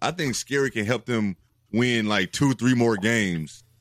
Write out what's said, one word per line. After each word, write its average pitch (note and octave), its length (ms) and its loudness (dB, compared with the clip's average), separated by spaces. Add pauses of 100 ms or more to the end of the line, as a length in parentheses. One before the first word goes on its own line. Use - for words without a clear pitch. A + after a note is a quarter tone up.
I B2+ 80 -2
think D#3 240 -4
Scary C3+ 380 -2
can A2 120 -2
help A2+ 220 -2
them G#2+ 300 -2 (360)
win, A#2 360 2
like, G2 240 0
two, C#3 220 2
three B2+ 200 2
more A#2 220 4
games F#2+ 640 -2 (180)